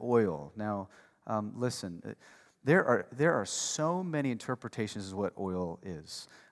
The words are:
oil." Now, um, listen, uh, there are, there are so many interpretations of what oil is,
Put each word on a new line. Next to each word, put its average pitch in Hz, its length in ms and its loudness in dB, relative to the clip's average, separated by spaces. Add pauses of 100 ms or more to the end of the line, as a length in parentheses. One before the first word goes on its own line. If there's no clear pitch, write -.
oil." 104 540 2
Now, 104 360 -4 (360)
um, 107 300 -4
listen, 117 500 -4
uh, 110 60 -8 (520)
there 175 200 6
are, 117 260 4
there 151 240 4
are 107 100 2
so 170 600 -2
many 147 260 0
interpretations 110 800 -4
of 95 80 -6
what 101 180 0
oil 90 460 -4
is, - 460 -12 (240)